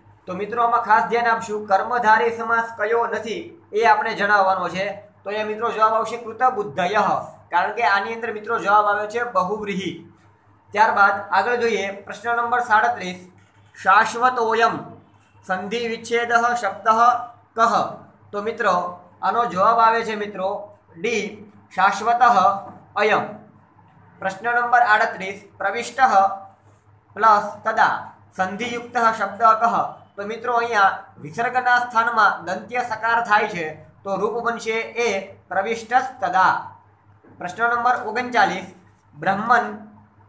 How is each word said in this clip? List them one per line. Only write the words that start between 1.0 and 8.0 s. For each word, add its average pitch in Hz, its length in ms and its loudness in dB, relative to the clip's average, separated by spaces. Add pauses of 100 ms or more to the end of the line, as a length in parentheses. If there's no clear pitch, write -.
ધ્યાન 233 220 0
આપશું, 214 400 -2
કર્મધારી 226 720 2
સમાસ 226 280 0 (140)
કયો 233 280 0
નથી 208 560 -8 (100)
એ 220 120 0
આપણે 214 300 2
જણાવવાનો 190 540 2
છે. 190 220 -4 (340)
તો 196 60 -8
અહીંયા 214 160 -4
મિત્રો 214 240 -4
જવાબ 220 240 2
આવશે 226 220 -2
કૃતબુદ્ધયઃ, 208 920 0 (420)
કારણ 185 220 0
કે 220 100 -4
આની 202 320 0